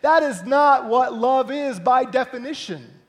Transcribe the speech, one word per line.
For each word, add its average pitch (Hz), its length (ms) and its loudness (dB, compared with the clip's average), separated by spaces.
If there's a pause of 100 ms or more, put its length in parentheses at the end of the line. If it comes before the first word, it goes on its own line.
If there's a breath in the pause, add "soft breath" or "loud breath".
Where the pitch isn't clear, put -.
That 311 200 4
is 220 220 -4
not 277 420 2
what 240 280 0
love 247 360 0
is 277 300 -4
by 254 240 2
definition. 240 1040 -8